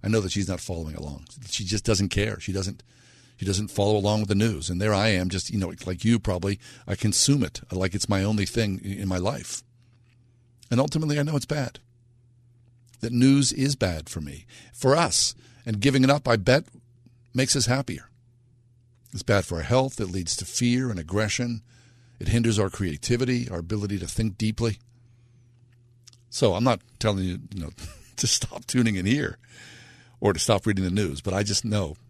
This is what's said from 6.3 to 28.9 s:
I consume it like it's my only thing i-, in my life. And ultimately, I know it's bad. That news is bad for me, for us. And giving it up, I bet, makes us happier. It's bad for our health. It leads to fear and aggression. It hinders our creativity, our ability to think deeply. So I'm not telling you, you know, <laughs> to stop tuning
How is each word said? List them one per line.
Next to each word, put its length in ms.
I 80
consume 480
it 180
like 220
it's 160
my 140
only 240
thing 360
i-, 40
in 200
my 120
life. 440
And 80
ultimately, 400
I 40
know 120
it's 100
bad. 340
That 120
news 400
is 220
bad 340
for 120
me, 240
for 220
us. 400
And 140
giving 240
it 60
up, 180
I 80
bet, 300
makes 220
us 120
happier. 420
It's 120
bad 220
for 120
our 60
health. 360
It 80
leads 300
to 80
fear 440
and 80
aggression. 640
It 100
hinders 280
our 120
creativity, 760
our 120
ability 400
to 80
think 320
deeply. 400
So 260
I'm 80
not 180
telling 280
you, 140
you 80
know, 80
<laughs> 220
to 100
stop 400
tuning 300